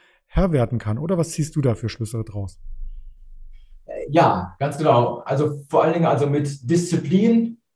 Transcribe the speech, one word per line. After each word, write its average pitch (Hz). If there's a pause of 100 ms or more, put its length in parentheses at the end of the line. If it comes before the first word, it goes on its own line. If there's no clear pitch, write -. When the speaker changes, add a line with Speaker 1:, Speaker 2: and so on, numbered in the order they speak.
(260)
Speaker 1:
Herr 180
werden 120
kann. 107
Oder 165
was 165
ziehst 151
du 156
da 123
für 110
Schlüsse 110
draus? 98 (1500)
Speaker 2:
Ja, 113
ganz 147
genau. 120
Also 143
vor -
allen 160
Dingen 170
also 143
mit 143
Disziplin 190 (180)